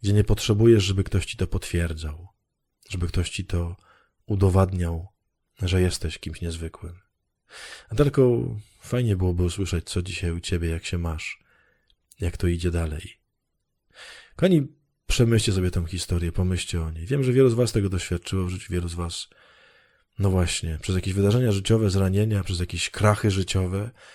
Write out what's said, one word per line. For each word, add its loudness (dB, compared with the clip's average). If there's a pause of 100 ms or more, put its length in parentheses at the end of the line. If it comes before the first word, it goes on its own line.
gdzie 2
nie 6
potrzebujesz, 6
żeby 0
ktoś -2
ci -12
to -2
potwierdzał, -4 (600)
żeby -4
ktoś -2
ci -6
to -4 (500)
udowadniał, 2 (480)
że 2
jesteś -2
kimś -10
niezwykłym. -10 (920)
Natalko, 4 (360)
fajnie 0
byłoby 0
usłyszeć, -2
co -4
dzisiaj -6
u -6
ciebie, -4
jak -4
się -4
masz, -8 (760)
jak -2
to -2
idzie 0
dalej. -6 (1160)
Kochani, 4 (400)
przemyślcie 4
sobie 2
tę -2
historię, -4
pomyślcie -2
o -4
niej. -10
Wiem, -2
że 2
wielu 6
z 0
was 0
tego 2
doświadczyło -4
w -4
życiu, -8
wielu -2
z -10
was, -8 (880)
no 2
właśnie, 0
przez -4
jakieś -2
wydarzenia 2
życiowe, 2
zranienia, 0
przez -4
jakieś -4
krachy 2
życiowe, -2 (240)